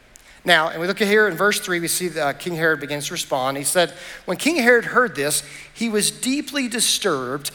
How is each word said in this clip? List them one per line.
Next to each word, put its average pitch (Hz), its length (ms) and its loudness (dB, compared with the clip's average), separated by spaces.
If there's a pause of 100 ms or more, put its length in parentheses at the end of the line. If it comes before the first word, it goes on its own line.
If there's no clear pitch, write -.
(460)
Now, 165 220 4
and 165 100 -8
we 170 80 -2
look 196 140 0
at 202 80 2
here 214 180 6
in 180 80 0
verse 202 240 2
three, 175 220 -2
we 170 80 -2
see 180 200 -2
that, 156 180 -2
uh, 139 80 0
King 175 200 -6
Herod 160 260 2
begins 143 280 -6
to - 40 -10
respond. 139 440 -2
He 143 80 -6
said, 170 280 2 (320)
"When 180 120 -4
King 330 200 0
Herod 233 300 6
heard 226 280 2
this, 143 280 0 (320)
he 233 140 -2
was 208 220 0
deeply 277 580 -2
disturbed, 151 840 -2